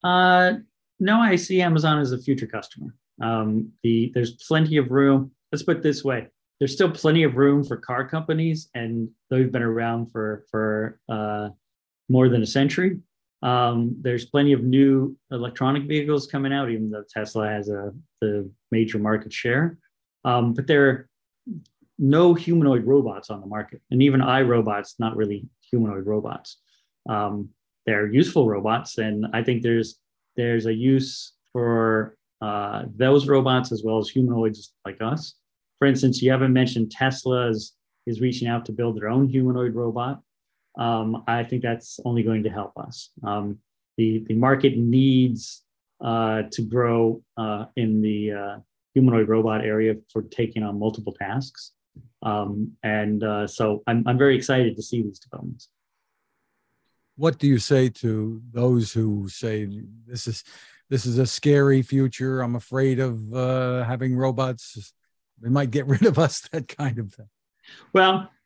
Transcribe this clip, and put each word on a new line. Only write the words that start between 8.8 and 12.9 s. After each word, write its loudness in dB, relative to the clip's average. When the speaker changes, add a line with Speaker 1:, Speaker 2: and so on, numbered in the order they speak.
Speaker 1:
they've 2
been 0
around -2
for, -6
for, -4
uh, -6
more 6
than 2
a 0
century. 0